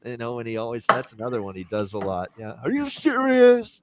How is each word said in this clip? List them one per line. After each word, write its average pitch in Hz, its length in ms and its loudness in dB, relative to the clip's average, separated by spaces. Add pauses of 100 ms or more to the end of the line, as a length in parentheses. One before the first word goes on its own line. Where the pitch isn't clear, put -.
You 123 120 -8
know, 117 220 -6
and 113 100 -6
he 113 80 -4
always, 117 300 -4
that's 127 260 -2
another 117 300 -6
one 98 120 -8
he 92 100 -10
does 101 300 -6
a 107 40 -6
lot. 95 400 -4
Yeah. 110 240 -12
Are 139 80 -6
you 285 180 -2
serious? 254 960 4